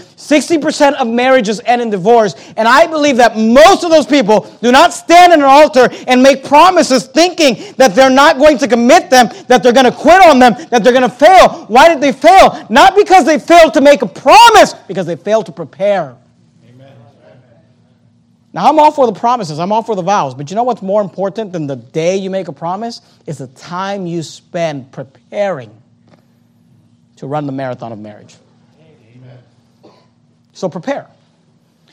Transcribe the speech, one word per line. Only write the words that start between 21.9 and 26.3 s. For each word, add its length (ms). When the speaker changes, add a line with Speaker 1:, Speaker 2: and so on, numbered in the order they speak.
Speaker 1:
you 120
make 200
a 20
promise? 480
It's 120
the 100
time 580
you 160
spend 720
preparing 800